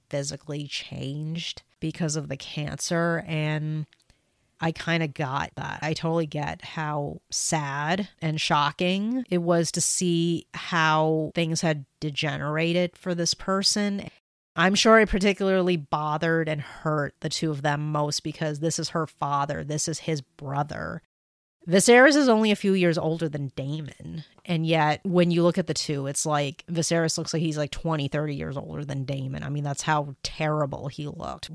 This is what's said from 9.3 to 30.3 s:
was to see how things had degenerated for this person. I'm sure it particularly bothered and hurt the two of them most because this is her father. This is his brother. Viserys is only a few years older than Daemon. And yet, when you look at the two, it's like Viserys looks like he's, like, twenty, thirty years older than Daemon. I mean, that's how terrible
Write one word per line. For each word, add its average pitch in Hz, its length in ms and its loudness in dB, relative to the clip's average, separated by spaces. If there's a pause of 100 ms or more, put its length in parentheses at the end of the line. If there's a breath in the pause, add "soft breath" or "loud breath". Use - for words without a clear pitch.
was 170 340 2
to 180 80 -2
see 170 760 2
how 156 800 2
things 165 280 0
had 151 220 0 (140)
degenerated 156 1000 -2
for 180 180 -4
this 170 200 0
person. 202 760 0 (480)
I'm 185 180 4
sure 220 240 8
it 220 100 6
particularly 190 680 2
bothered 160 720 0
and 151 120 -2
hurt 147 600 -2
the 160 80 -4
two 156 240 -2
of 139 100 -6
them 151 300 0
most 147 320 -2
because 151 340 -4
this 160 220 -2
is 156 100 -4
her 160 160 -2
father. 143 560 -2
This 170 240 -4
is 160 140 -4
his 156 200 -2
brother. 147 840 -6 (640)
Viserys 247 480 8
is 285 120 6
only 220 220 6
a 202 60 2
few 196 160 2
years 175 260 4
older 160 300 -2
than 143 260 -6
Daemon. 151 720 -8 (200)
And 165 220 0
yet, 156 380 4
when 175 260 4
you 170 120 4
look 170 160 4
at 170 80 0
the 156 80 -2
two, 139 320 -4
it's 143 200 -2
like 147 420 0
Viserys 165 500 0
looks 160 140 -6
like - 100 0
he's, 156 160 -2
like, 147 120 -2
twenty, 151 380 -2
thirty 151 260 -4
years 143 220 -6
older 151 280 -8
than 139 200 -6
Daemon. 135 400 -6
I 151 60 -6
mean, 147 140 -4
that's 143 180 -4
how 147 400 0
terrible 151 640 -2